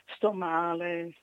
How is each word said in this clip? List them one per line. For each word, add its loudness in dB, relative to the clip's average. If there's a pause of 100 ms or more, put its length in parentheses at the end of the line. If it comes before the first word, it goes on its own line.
(160)
sto 2
male, 0